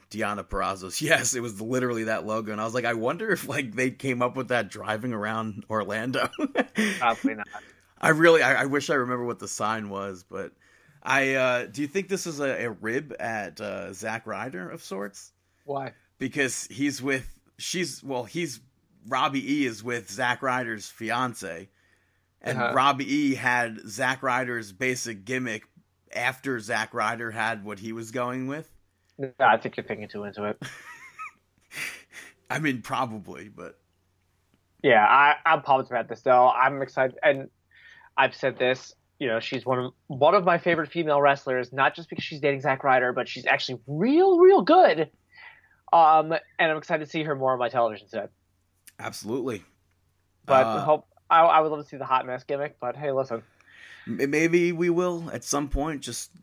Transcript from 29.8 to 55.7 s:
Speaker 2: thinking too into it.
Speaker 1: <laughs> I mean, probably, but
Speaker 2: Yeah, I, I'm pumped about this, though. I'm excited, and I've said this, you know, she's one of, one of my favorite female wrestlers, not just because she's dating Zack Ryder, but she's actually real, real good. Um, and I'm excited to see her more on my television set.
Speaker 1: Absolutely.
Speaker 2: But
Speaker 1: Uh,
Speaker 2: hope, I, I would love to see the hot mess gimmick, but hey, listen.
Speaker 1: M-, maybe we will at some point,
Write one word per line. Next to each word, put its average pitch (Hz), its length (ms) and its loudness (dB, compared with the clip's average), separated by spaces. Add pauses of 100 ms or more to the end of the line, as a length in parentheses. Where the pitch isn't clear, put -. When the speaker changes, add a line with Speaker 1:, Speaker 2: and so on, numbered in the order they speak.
Speaker 2:
thinking 107 240 -10
too 104 160 -10
into 104 200 -10
it. 107 160 -6
Speaker 1:
<laughs> - 1900 -16
I 131 100 -4
mean, 139 220 0
probably, 107 680 -6
but 87 300 -16 (1040)
Speaker 2:
Yeah, 113 240 8
I, 143 280 8 (100)
I'm 160 160 4
pumped 135 280 2
about 120 200 -2
this, 117 120 -10
though. 123 280 8
I'm 135 320 2
excited, 131 420 -2
and 139 260 4 (680)
I've 135 180 2
said 131 240 -2
this, 127 340 0 (260)
you 143 80 -2
know, 113 120 0
she's 123 260 -6
one 127 140 2
of, 127 140 -6 (140)
one 151 280 4
of 202 80 6
my 170 140 4
favorite 165 340 0
female 151 300 2
wrestlers, 135 500 2
not 139 240 2
just 170 140 -14
because 156 160 -8
she's 147 160 -10
dating 139 200 0
Zack 131 220 -2
Ryder, 127 300 4
but 123 160 -4
she's 123 160 -10
actually 131 420 -2
real, 294 520 4
real 370 240 8
good. 190 460 6 (840)
Um, 156 400 6 (260)
and 165 120 4
I'm 156 60 0
excited 156 280 -4
to 147 40 -18
see 160 140 -2
her 151 120 -2
more 131 180 0
on 123 60 -2
my 123 100 0
television 113 400 0
set. 104 220 -8 (680)
Speaker 1:
Absolutely. 113 640 -6 (840)
Speaker 2:
But 131 200 6
Speaker 1:
Uh, 110 180 0
Speaker 2:
hope, 151 240 2 (220)
I, 165 120 8
I 160 200 8
would 156 100 0
love 151 120 -6
to - 40 -18
see 147 100 -16
the 131 80 -8
hot 127 200 2
mess 127 180 -6
gimmick, 143 380 -6
but 123 160 -6
hey, 143 140 -4
listen. 127 320 -4 (640)
Speaker 1:
M-, 117 220 -2
maybe 165 440 4
we 175 160 0
will 170 420 0
at 120 120 -8
some 147 260 -2
point, 143 320 -2